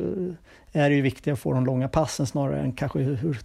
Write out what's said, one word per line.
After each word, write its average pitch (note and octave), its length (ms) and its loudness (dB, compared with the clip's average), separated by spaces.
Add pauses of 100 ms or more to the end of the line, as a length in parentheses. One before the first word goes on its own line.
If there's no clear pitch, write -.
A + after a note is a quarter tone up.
(720)
är D3 180 4
det D3 60 6
ju C#3+ 60 4
viktigt C3+ 300 0
att C3+ 60 -2
få - 140 -2
de B2+ 140 2
långa C3 220 0
passen D3+ 380 0
snarare C#3 340 0
än C3+ 120 -2
kanske D3 260 -4
hur, C#3 180 0
hur C3 280 -2